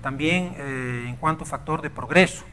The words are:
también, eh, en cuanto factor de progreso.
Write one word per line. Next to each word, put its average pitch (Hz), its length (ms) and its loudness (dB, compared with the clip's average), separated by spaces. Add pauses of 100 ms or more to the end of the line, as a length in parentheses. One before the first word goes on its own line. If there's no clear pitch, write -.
también, 160 540 2
eh, 127 500 -4
en 123 80 -6
cuanto 156 300 0
factor 156 360 -4
de 151 80 -6
progreso. 156 640 4